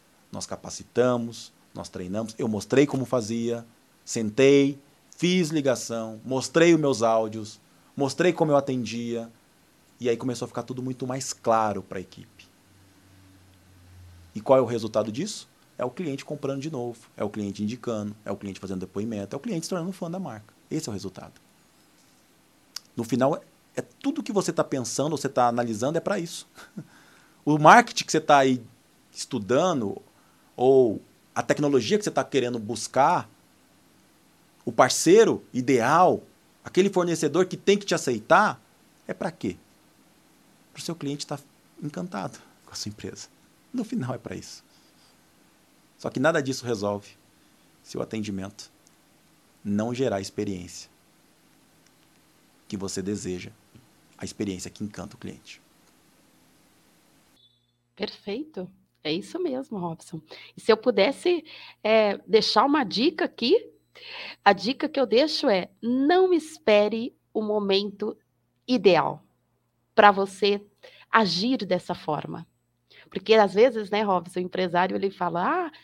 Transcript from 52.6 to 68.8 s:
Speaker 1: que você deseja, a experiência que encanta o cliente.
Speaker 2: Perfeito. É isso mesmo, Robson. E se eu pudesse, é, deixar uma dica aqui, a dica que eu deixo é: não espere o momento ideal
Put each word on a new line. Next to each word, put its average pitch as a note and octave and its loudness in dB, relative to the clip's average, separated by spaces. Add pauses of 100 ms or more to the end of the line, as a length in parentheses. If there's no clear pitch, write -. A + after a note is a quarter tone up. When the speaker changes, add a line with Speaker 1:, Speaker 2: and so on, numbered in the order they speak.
Speaker 1:
que A2 -8
você G2 -8
deseja, F#2 -8 (680)
a - -20
experiência F#2 -8
que - -12
encanta F#2+ -12
o - -20
cliente. - -18 (2250)
Speaker 2:
Perfeito. G#3 -10 (320)
É D3+ -4
isso F3+ -6
mesmo, C4 -6
Robson. E3 -8 (340)
E - -20
se - 4
eu A3 8
pudesse, B3+ 2 (400)
é, G#3+ 4
deixar G#3+ 4
uma C#4+ 2
dica B3+ 0
aqui, D#4 0 (800)
a G3+ 8
dica G3+ -2
que C#4 -2
eu B3+ 2
deixo C#4+ 2
é: F#3 2 (120)
não D4+ 4
espere A3+ 2 (180)
o G#3+ -4
momento G#3 -2 (540)
ideal E3+ 4 (720)